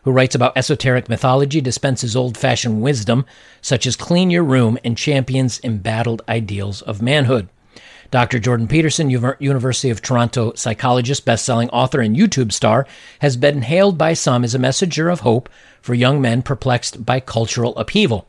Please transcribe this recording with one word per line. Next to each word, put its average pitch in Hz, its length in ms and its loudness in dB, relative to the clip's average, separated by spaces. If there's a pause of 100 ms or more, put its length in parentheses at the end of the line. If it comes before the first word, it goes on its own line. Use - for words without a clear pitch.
who 135 80 0
writes 131 240 2
about 123 220 0
esoteric 127 520 0
mythology, 135 520 2
dispenses 123 560 -2
old-fashioned 123 640 0
wisdom, 120 460 0 (340)
such - 260 -2
as 123 80 -2
clean 180 360 0
your 175 120 2
room, 127 400 2
and 117 140 -2
champions 131 640 0
embattled 113 680 -4
ideals 101 540 -4
of 101 200 -8
manhood. 127 460 2 (640)
Doctor 120 280 2
Jordan 117 280 0
Peterson, 156 440 0
Uver-, 127 280 0
University 131 520 0
of 107 100 -4
Toronto 120 540 0
psychologist, 123 720 -2
best-selling 117 440 0
author, 127 300 0
and 110 160 0
YouTube 139 340 2
star, 120 360 2 (340)
has 143 160 2
been 143 260 2
hailed 175 360 2
by 160 160 2
some 123 300 2
as 117 100 -2
a 131 40 -2
messenger 156 520 0
of 180 100 -2
hope 120 280 0 (340)
for 120 120 -4
young 127 280 2
men 120 200 2
perplexed - 640 -4
by 123 160 0
cultural 117 560 -4
upheaval, 123 520 0